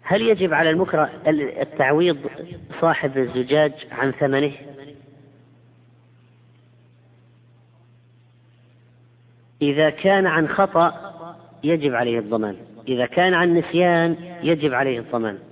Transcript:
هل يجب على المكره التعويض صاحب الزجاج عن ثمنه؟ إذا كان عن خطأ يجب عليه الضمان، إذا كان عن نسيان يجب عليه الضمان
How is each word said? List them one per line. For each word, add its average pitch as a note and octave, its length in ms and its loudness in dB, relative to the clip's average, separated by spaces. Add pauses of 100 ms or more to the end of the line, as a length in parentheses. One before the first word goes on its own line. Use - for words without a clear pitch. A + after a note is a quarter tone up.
هل G#3 200 0
يجب F#3+ 320 2
على D#3+ 160 2
المكره D#3+ 400 2 (520)
التعويض D3+ 560 0 (640)
صاحب D3+ 360 0
الزجاج C3 540 0 (200)
عن C3 200 -2
ثمنه؟ C#3 400 0 (4000)
إذا D3 280 4
كان F#3+ 380 2
عن D#3 200 2
خطأ F3 680 0 (500)
يجب D3 320 0
عليه A#2 240 0
الضمان، G#2+ 360 -4 (320)
إذا B2 180 0
كان F3+ 280 2
عن F3 200 4
نسيان E3+ 600 2 (280)
يجب D3 300 0
عليه B2+ 260 0
الضمان A2+ 380 -6 (140)